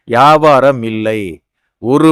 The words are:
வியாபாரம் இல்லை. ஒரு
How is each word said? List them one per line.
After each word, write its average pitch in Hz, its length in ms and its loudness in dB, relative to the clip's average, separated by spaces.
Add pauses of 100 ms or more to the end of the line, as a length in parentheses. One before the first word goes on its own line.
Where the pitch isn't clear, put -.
வியாபாரம் 139 760 2
இல்லை. 110 360 -6 (640)
ஒரு 147 280 0